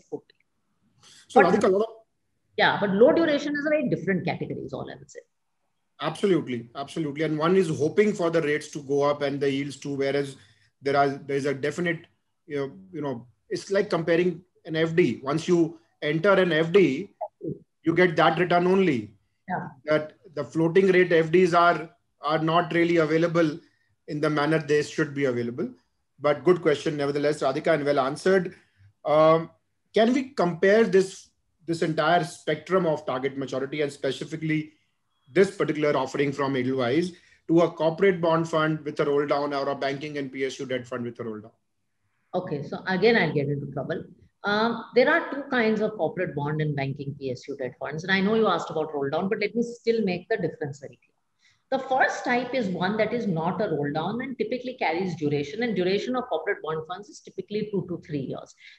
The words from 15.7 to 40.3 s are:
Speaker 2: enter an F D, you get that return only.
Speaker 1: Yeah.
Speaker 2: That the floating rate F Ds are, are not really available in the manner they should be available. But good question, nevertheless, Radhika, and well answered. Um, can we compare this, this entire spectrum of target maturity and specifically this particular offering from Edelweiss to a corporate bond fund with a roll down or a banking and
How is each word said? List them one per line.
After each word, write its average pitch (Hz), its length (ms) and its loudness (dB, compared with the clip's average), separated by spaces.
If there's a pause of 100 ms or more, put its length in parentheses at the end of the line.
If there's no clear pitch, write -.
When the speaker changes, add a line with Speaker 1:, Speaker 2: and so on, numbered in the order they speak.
Speaker 2:
enter 160 320 2
an 185 180 4
F 165 220 2
D, 175 380 4 (720)
you 165 120 0
get 175 220 2
that 160 200 4
return 175 300 2
only. 170 460 2 (340)
Speaker 1:
Yeah. 170 200 -6 (180)
Speaker 2:
That 151 280 0 (220)
the 147 80 -6
floating 165 440 2
rate 180 260 4
F 160 180 4
Ds 175 220 6
are, 170 360 4 (300)
are 156 200 -2
not 160 340 0
really 170 240 2
available 160 600 2 (500)
in 147 100 -6
the 151 100 0
manner 156 300 0
they 147 240 0
should 147 320 -4
be 139 100 -2
available. 123 440 -4 (500)
But 139 240 0
good 175 180 4
question, 151 360 0
nevertheless, 143 440 0
Radhika, 151 320 0
and 147 120 0
well 143 160 2
answered. 180 540 0 (500)
Um, 160 440 6 (440)
can 226 200 4
we 262 160 0
compare 190 540 4
this, 190 460 0 (380)
this 165 160 -2
entire 160 400 2
spectrum 165 640 -2
of 151 180 -2
target 131 320 -4
maturity 135 440 -6
and 143 100 -2
specifically 156 800 -4 (580)
this 170 240 4
particular 151 400 0
offering 139 360 -2
from 139 240 -2
Edelweiss 131 560 0 (360)
to 165 140 4
a 165 100 2
corporate 165 480 0
bond 165 300 2
fund 156 340 0
with 147 160 -8
a 151 60 2
roll 143 220 2
down 143 260 0
or 139 160 -2
a 139 60 -2
banking 143 420 -6
and 139 140 -6